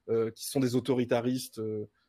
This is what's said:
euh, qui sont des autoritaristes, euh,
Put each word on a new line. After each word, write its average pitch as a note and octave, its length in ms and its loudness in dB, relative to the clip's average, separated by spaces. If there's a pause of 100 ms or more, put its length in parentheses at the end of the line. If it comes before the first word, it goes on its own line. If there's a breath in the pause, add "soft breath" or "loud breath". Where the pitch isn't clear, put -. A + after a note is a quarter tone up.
euh, A2+ 220 2
qui - 160 -12
sont - 140 0
des B2 140 2
autoritaristes, B2+ 840 0
euh, G#2+ 300 -6 (200)